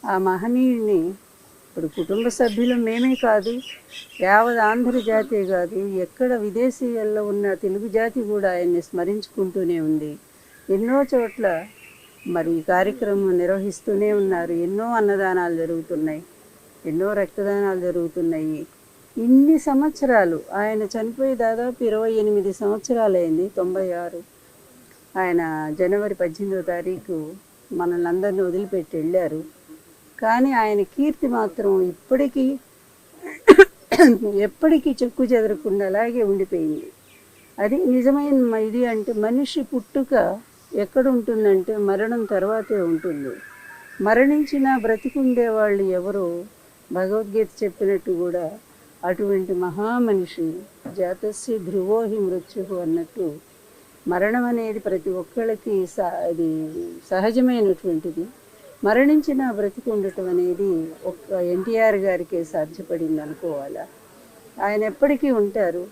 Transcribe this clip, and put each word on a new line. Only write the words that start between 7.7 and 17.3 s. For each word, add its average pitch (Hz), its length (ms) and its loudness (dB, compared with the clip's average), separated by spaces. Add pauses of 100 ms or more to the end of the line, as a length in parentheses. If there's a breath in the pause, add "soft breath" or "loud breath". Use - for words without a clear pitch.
జాతి 233 340 0
కూడా 202 240 0
ఆయన్ని 175 320 0
స్మరించుకుంటూనే 185 920 -4 (100)
ఉంది. 151 240 -2 (640 loud breath)
ఎన్నో 233 220 0 (160)
చోట్ల 233 320 -2 (880)
మరి 165 240 -2
ఈ 160 40 -4 (120)
కార్యక్రమం 196 580 0 (120)
నిర్వహిస్తూనే 196 680 -2 (120)
ఉన్నారు. 175 300 0 (160)
ఎన్నో 208 200 -4 (120)
అన్నదానాలు 185 640 2
జరుగుతున్నాయి, 160 600 -4 (680)
ఎన్నో 185 320 -2
రక్తదానాలు 202 680 -2